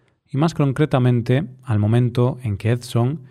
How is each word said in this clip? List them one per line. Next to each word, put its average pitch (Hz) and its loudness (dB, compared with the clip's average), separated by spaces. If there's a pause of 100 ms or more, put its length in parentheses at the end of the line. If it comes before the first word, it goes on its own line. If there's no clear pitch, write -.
(280)
y 135 -8
más 160 0
concretamente 131 2 (160)
al 110 -2
momento 123 2
en 101 -4
que 110 -2
Edson 123 -2